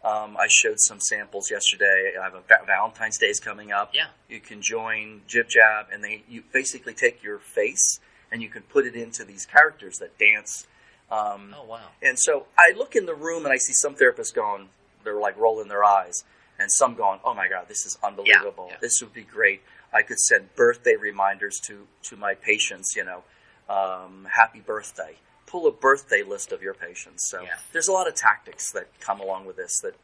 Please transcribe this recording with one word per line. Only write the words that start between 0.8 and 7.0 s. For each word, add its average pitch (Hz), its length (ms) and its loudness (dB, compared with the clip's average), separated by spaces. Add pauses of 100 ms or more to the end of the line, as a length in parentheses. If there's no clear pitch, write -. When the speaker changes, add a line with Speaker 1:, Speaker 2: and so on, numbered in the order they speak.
Speaker 1:
samples 101 520 -6
yesterday. 98 680 2
I 92 40 -8
have 92 100 -8
a 92 80 -16
va-, 107 240 4
Valentine's 107 540 -2
Day 110 80 0
is 104 120 -2
coming 104 320 -12
up. 101 220 -4
Speaker 2:
Yeah. 156 140 -4 (200)
Speaker 1:
You 113 120 -16
can 104 240 -18
join 110 640 -6
Jib 117 220 0
Jab, 107 440 6
and 104 100 -12
they, 107 240 -12
you 117 140 -16 (100)
basically 131 440 -4
take - 260 0